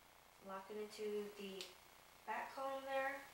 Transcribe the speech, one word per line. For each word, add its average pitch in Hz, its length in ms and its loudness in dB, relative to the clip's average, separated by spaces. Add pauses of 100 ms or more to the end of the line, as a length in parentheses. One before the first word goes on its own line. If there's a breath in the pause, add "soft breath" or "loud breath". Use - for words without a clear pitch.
(480)
lock 190 220 -2
it 208 80 0
into 208 480 2 (120)
the 190 260 -2 (640)
back - 280 2
comb 269 320 2
there. 269 320 6 (160)